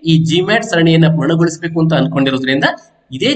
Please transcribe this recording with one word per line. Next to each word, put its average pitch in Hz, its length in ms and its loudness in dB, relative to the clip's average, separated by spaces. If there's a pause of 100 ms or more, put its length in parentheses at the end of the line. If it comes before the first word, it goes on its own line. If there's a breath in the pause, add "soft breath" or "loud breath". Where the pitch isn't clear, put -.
ಈ 165 80 2 (120)
ಜಿಮ್ಯಾಟ್ 190 400 0
ಸರಣಿಯನ್ನ 165 420 2
ಪೂರ್ಣಗೊಳಿಸಬೇಕು 165 720 -2
ಅಂತ 160 140 0
ಅನ್ಕೊಂಡಿರೋದ್ರಿಂದ 135 760 0 (440 loud breath)
ಇದೇ 147 240 -4